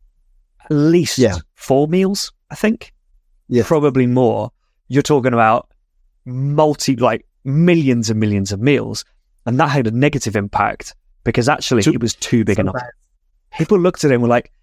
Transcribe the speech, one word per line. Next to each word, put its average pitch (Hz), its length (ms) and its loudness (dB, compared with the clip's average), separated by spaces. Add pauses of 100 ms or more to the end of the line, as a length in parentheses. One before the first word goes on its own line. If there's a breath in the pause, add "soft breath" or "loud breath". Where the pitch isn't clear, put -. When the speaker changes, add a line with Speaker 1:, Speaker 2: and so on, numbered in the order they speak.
(600)
Speaker 1:
at - 100 -14
least 156 460 2
Speaker 2:
Yeah. 107 200 2 (180)
Speaker 1:
four 139 320 0
meals, 190 440 -2 (200)
I 135 40 -14
think. - 380 -4 (540)
Speaker 2:
Yes. 120 200 0
Speaker 1:
Probably 143 380 2
more. 117 460 0 (380)
You're 139 120 2
talking 127 320 0
about 113 360 2 (560)
multi, 139 680 -2
like, 117 300 0 (180)
millions 139 680 2
and 107 100 -2
millions 101 320 0
of 98 80 -6
meals. 117 440 -2 (420)
And 123 140 -2
that 139 100 0
had 131 180 -2
a 107 40 -2
negative 127 440 -2
impact 101 580 -4 (300)
because 120 260 0
actually 127 320 0
Speaker 2:
Too 143 120 2
Speaker 1:
it - 80 -4
was 117 120 -4
too - 300 -2
big 98 140 0
Speaker 2:
so 104 40 0
Speaker 1:
enough. 95 140 -4
Speaker 2:
bad. - 160 -10 (640)
Speaker 1:
People 180 220 2
looked 175 240 0
at 143 80 2
it 123 40 4
and 120 60 0
were 120 80 2
like, 120 220 0 (120)